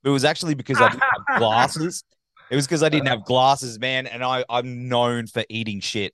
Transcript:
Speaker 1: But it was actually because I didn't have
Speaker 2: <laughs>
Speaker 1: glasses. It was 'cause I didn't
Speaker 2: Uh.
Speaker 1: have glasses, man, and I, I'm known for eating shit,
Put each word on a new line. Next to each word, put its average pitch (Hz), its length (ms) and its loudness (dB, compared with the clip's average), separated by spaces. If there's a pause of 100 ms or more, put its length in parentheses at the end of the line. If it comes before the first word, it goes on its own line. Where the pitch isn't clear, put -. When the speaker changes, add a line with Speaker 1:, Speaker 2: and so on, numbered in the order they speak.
Speaker 1:
But 135 80 -2
it 143 40 4
was 135 120 2
actually 160 300 0
because 135 260 0
I 247 80 6
didn't 254 140 -2
have 262 220 0
Speaker 2:
<laughs> 269 140 0
Speaker 1:
glasses. 135 640 2 (460)
It 123 60 0
was 139 120 2
'cause 160 160 0
I 156 60 4
didn't 147 180 2
Speaker 2:
Uh. 131 40 2
Speaker 1:
have 113 140 -4
glasses, 127 540 2
man, 131 280 -2
and 120 160 -8
I, 127 260 -2
I'm 123 400 -4
known 120 380 2
for 113 200 -4
eating 107 320 -6
shit, 98 340 -4